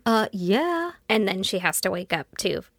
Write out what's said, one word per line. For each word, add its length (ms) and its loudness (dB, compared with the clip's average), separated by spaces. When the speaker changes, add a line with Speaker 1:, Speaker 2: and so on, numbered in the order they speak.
Speaker 1:
Uh, 260 2
yeah. 600 0
Speaker 2:
And 180 2
then 140 -2
she 180 -2
has 220 0
to 100 0
wake 220 -4
up 240 -6
to 240 -2